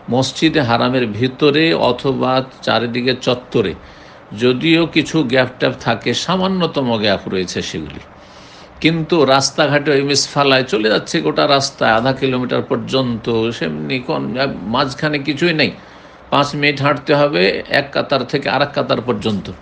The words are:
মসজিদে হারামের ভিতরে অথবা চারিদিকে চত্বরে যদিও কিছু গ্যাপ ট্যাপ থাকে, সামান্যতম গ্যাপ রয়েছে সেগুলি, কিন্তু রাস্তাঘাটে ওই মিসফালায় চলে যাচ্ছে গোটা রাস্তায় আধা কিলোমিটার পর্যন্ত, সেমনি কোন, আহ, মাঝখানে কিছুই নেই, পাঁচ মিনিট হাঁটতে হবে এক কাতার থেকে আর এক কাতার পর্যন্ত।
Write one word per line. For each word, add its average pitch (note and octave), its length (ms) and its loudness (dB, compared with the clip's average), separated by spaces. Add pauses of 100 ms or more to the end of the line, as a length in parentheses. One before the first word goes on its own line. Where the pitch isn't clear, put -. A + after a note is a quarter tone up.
(100)
মসজিদে D3+ 500 2
হারামের B2 460 2
ভিতরে C3+ 680 2
অথবা C3 680 0 (200)
চারিদিকে A#2+ 520 0
চত্বরে A#2+ 600 -2 (640)
যদিও D3+ 480 2
কিছু D#3+ 360 0
গ্যাপ B2+ 260 2 (100)
ট্যাপ C3+ 220 0
থাকে, A#2 340 -2
সামান্যতম E3+ 840 0
গ্যাপ G2+ 320 0
রয়েছে F#2 340 -2
সেগুলি, D#2+ 380 -8 (800)
কিন্তু D#3+ 440 2
রাস্তাঘাটে C#3+ 680 0
ওই C#3 120 4
মিসফালায় C#3 600 2
চলে G#3+ 260 -2
যাচ্ছে E3+ 320 0
গোটা D3+ 280 0
রাস্তায় C3+ 440 2
আধা A#2+ 200 2
কিলোমিটার B2+ 500 0
পর্যন্ত, A#2 880 -2
সেমনি D3+ 480 -4
কোন, C#3 400 -4
আহ, C#3 100 0 (140)
মাঝখানে C3+ 560 -2
কিছুই D3 340 -2
নেই, C#3+ 180 2 (600)
পাঁচ C#3 240 2
মিনিট C#3+ 280 0
হাঁটতে C#3+ 320 2
হবে D3 540 2
এক C#3+ 240 0
কাতার B2+ 320 0
থেকে C#3 260 -2
আর C3 120 0
এক C#3 100 -2
কাতার B2 280 -2
পর্যন্ত। G#2+ 500 -2 (120)